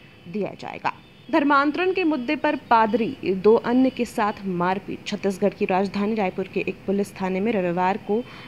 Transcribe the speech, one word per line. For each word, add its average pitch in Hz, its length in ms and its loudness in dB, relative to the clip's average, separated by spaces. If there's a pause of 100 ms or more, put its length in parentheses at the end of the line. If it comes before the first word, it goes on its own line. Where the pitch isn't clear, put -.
(280)
दिया 185 320 -6
जाएगा। - 340 -6 (380)
धर्मांतरण 294 640 2
के 370 100 0
मुद्दे 302 320 0
पर 302 200 0
पादरी, 226 680 2
दो 190 300 4
अन्य 254 340 4
के 247 160 -4
साथ 220 280 -2 (120)
मारपीट। 185 640 -4
छत्तीसगढ़ 196 420 0
की 190 160 -4
राजधानी 202 500 0
रायपुर 185 320 -2
के 190 120 -4
एक - 160 -4 (100)
पुलिस 202 360 -2
थाने 185 180 -2
में 220 120 -2
रविवार 185 460 0
को 214 260 -2 (240)